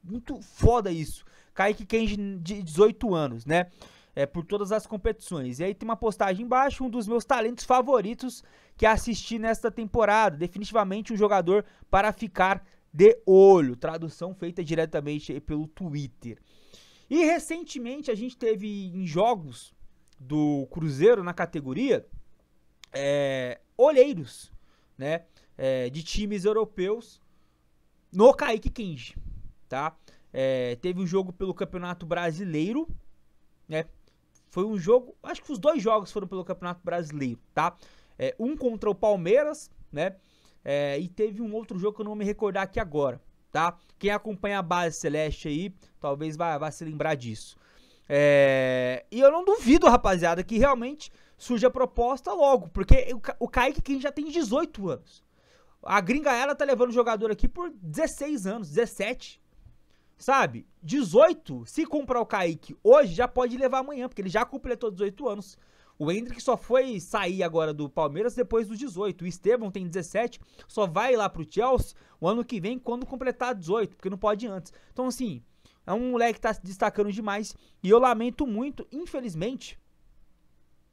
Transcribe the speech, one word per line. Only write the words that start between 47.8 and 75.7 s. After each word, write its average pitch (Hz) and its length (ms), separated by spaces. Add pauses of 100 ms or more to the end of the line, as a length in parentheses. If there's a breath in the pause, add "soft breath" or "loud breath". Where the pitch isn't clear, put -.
É, 135 1040
e 226 120
eu 277 100
não 349 140
duvido, 349 420
rapaziada, 185 560
que 226 140
realmente 262 520 (280 soft breath)
surja 240 300
a 254 40
proposta 254 600
logo, 277 340
porque - 460
o 233 60
Ca-, - 200
o 240 80
Kaique 262 340
Kenji 277 200
já 277 100
tem 302 180
dezoito 285 600
anos. - 340 (580 soft breath)
A 196 180
gringa 262 340
ela 269 200
tá 285 120
levando 247 240
o 226 40
jogador 226 380
aqui - 160
por 349 240 (100)
dezesseis 247 640
anos, 202 240
dezessete. 214 720 (760)
Sabe? 196 500 (160)
Dezoito, 196 800
se - 180
comprar 262 380
o 214 60
Kaique 180 560
hoje, 233 320
já 247 120
pode 247 300
levar 262 220
amanhã, 262 280
porque 208 140
ele 190 80
já 214 160
completou 247 460
dezoito 202 360
anos. 208 300 (400 soft breath)
O 151 140
Endrick 226 320
só 240 120
foi 254 440
sair 190 420
agora 160 320
do 147 160
Palmeiras 160 460
depois 226 320
dos 214 100
dezoito. 196 460
O 180 40
Estevão 220 440
tem 190 160
dezessete, 196 520 (280 soft breath)
só 214 180
vai 214 300
lá 208 120
pro 160 220
Chelsea 247 460 (240 soft breath)
o 160 80
ano 233 180
que 233 140
vem 220 180
quando 247 260
completar 247 520
dezoito, 196 400
porque 190 160
não 202 60
pode 214 280
antes. 190 260 (220 soft breath)
Então, 254 140
assim, 220 340 (460 soft breath)